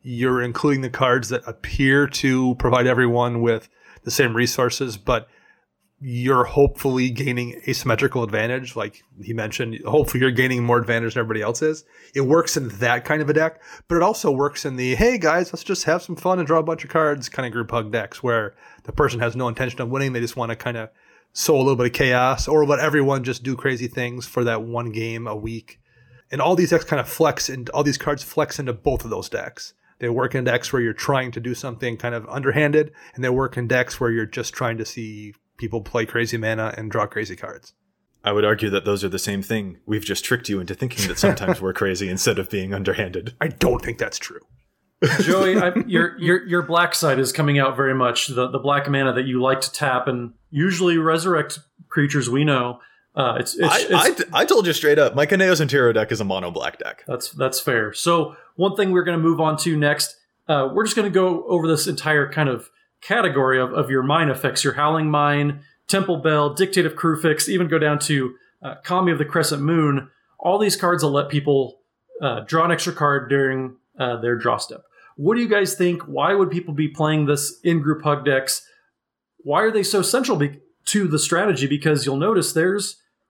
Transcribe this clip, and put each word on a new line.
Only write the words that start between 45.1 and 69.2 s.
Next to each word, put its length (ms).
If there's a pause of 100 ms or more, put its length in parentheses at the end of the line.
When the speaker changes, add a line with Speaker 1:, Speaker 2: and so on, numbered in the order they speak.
Speaker 3:
Joey, 380
I, 140 (140)
your, 320
your, 300
your 140
black 340
side 240
is 100
coming 300
out 160
very 180
much. 320
The, 220
the 100
black 300
mana 240
that 140
you 140
like 200
to 120
tap 360
and 240 (180)
usually 480
resurrect 600 (280)
creatures 400
we 160
know. 360 (340)
Uh, 240
it's, 160
it's, 380
Speaker 2:
I, 160
Speaker 3:
it's 140 (100)
Speaker 2:
I, 80
I 40
told 220
you 60
straight 260
up, 160
my 120
Kaneo 260
Zentiro 420
deck 160
is 100
a 40
mono 260
black 280
deck. 280
Speaker 3:
That's, 240
that's 300
fair. 320
So 420 (220)
one 180
thing 160
we're 140
gonna 140
move 220
on 180
to 180
next, 400 (320)
uh, 240
we're 120
just 120
gonna 140
go 340
over 240
this 180
entire 440
kind 180
of 200 (340)
category 580
of, 140
of 160
your 120
mine 280
effects, 340
your 100
Howling 360
Mine, 500 (280)
Temple 300
Bell, 360
Dictate 320
of 80
Kruphix, 540
even 200
go 100
down 220
to, 340 (280)
uh, 220
Kami 280
of 60
the 60